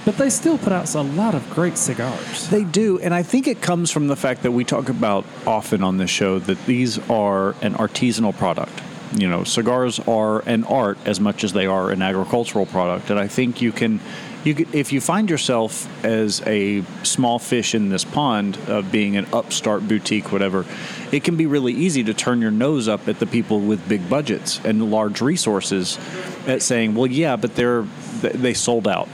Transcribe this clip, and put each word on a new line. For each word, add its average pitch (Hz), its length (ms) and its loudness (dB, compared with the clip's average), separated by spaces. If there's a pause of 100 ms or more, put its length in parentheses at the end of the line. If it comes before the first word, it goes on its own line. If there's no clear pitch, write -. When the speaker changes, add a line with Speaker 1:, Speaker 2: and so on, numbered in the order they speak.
Speaker 1:
But 208 140 2
they 277 120 4
still 320 280 2
put - 140 0
out 165 240 -2
a 151 60 2
lot 165 340 0
of 127 140 -4
great 170 280 0
cigars. 120 680 -4
Speaker 2:
They 208 160 4
do, 190 340 2
and 175 160 0
I 175 80 2
think 247 240 2
it 269 140 0
comes 170 320 0
from 147 160 2
the 139 80 2
fact 127 260 0
that 127 80 2
we 120 140 2
talk 120 240 0
about 113 360 2 (220)
often 107 380 0
on 95 140 2
this 90 120 0
show 95 300 2
that 92 260 -2
these 123 320 2 (100)
are 101 420 2 (120)
an 104 120 0
artisanal 110 600 0
product. - 360 -2 (440)
You 98 120 2
know, 87 160 0
cigars 123 560 0
are 107 400 2
an 117 240 0
art 110 400 2
as 95 160 0
much 104 240 2
as 98 80 -2
they 95 140 2
are 95 240 2
an 95 120 0
agricultural 95 640 0
product, 90 440 -2
and 104 80 2
I 101 80 0
think 120 360 -2
you 117 100 2
can, 110 280 0 (440)
you 151 100 2
could, 156 200 -2
if 143 180 0
you 139 80 2
find 190 300 0
yourself 123 580 0 (160)
as 110 420 0
a 101 360 0 (220)
small 120 340 2
fish 117 360 0
in 107 140 2
this 95 160 0
pond 107 640 0
of 104 260 -2
being 101 240 2
an 98 160 -2
upstart 107 560 -2
boutique, 107 420 0
whatever, 98 360 0 (440)
it 143 140 0
can 175 120 2
be 160 100 2
really 139 260 2
easy 143 320 2
to 110 80 0
turn 120 300 0
your 110 80 2
nose 120 360 2
up 107 220 0
at 101 100 -2
the 113 80 0
people 110 340 0
with 101 280 0
big 92 220 0
budgets 135 520 -2
and 110 280 2
large 107 320 0
resources 101 760 0 (480)
at 127 140 0
saying, 113 340 2
"Well, 120 120 2
yeah, 135 300 0
but 110 200 -2
they're, 120 300 2 (360)
th-, 117 120 0
they 123 200 0
sold 117 320 0
out." 87 280 0